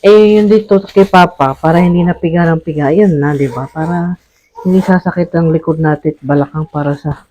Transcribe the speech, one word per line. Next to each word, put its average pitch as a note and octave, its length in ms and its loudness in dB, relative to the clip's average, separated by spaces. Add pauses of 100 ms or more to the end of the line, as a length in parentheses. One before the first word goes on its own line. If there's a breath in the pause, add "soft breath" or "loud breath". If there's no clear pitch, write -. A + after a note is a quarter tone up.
Eh, G#3+ 400 4
yun G#3 100 2
dito G#3 300 2
kay G3 240 0
Papa, F3 500 0
para E3 240 0
hindi F3 220 2
na E3+ 160 -2
piga E3+ 320 -2
ng D#3+ 160 -2
piga. D3 260 -4
Yun F3 300 2
na, D3 160 -2
di C#3 100 -2
ba? B2 220 -8
Para F3 480 -6 (480)
hindi F#3 160 2
sasakit F3+ 560 -2
ang E3 160 0
likod D#3+ 260 -2
natin D3+ 380 -2
at - 80 -20
balakang C#3+ 420 -2
para C#3+ 320 -6
sa - 320 -10